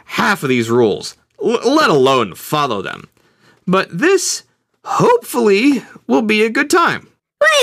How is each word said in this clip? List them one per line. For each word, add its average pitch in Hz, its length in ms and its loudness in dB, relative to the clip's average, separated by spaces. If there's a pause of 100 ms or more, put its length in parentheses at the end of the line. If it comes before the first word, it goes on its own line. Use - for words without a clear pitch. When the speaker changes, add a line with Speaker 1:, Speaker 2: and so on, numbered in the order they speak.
Speaker 1:
half - 380 -4
of 135 60 -4
these 117 200 0
rules, 117 460 0 (260)
l-, 240 320 0
let 302 160 2
alone 131 460 2
follow 135 460 -4
them. - 260 -12 (580)
But 180 320 -2
this, 349 460 0 (400)
hopefully, 240 1000 0 (220)
will 247 160 0
be 214 220 0
a 226 60 0
good 285 200 -2
time. 277 380 0 (340)
Speaker 2:
Wait, 622 80 4 (140)